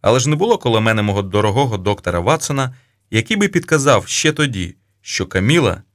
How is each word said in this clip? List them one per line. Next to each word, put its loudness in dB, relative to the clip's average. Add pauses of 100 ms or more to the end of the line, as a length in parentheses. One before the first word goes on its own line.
Але 4
ж -2
не 2
було 0
коло 0
мене 2
мого 0
дорогого 0
доктора -2
Ватсона, -2 (360)
який -2
би 2
підказав 2
ще 0
тоді, -4 (300)
що -6
Каміла — 0 (120)